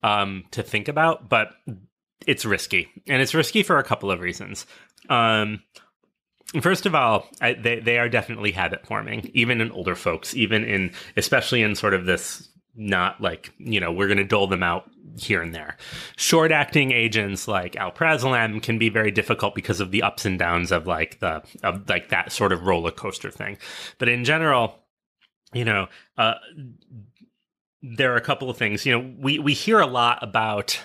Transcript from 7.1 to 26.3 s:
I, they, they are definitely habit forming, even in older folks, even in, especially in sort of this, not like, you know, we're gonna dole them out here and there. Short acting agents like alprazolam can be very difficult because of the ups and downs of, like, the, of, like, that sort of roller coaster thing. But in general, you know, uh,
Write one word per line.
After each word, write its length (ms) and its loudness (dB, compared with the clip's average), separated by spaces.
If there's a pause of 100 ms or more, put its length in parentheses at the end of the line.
I, 140 2
they, 260 0
they 180 2
are 120 2
definitely 420 -2
habit 340 -2
forming, 480 -6
even 280 2
in 100 -2
older 240 -2
folks, 400 -4
even 300 2
in, 260 0 (240)
especially 460 0
in 140 2
sort 180 0
of 120 0
this, 440 -2 (260)
not 460 -2
like, 360 -6
you 220 -2
know, 120 -2
we're 180 0
gonna 160 2
dole 220 2
them 160 0
out 260 -2 (280)
here 240 -2
and 140 -8
there. 220 -12 (400)
Short 340 4
acting 400 2
agents 560 0
like 280 -2
alprazolam 840 0
can 160 -2
be 120 4
very 220 2
difficult 440 0
because 240 -2
of 120 -2
the 120 0
ups 220 -2
and 120 0
downs 360 0
of, 140 0
like, 320 -4
the, 220 -4 (220)
of, 240 -2
like, 220 -2
that 240 -2
sort 180 2
of 120 -2
roller 280 2
coaster 400 -10
thing. 260 -10 (400)
But 120 0
in 160 0
general, 520 4 (760)
you 100 -2
know, 240 2 (300)
uh, 180 2 (1500)